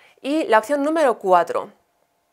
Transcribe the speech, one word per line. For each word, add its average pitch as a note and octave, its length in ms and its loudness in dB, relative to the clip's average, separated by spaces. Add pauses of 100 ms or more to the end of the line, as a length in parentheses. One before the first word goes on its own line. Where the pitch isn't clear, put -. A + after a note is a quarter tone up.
(220)
Y D4+ 260 -2
la A3 100 4
opción C#4 240 -2
número D4 360 0
cuatro, F3 520 0 (600)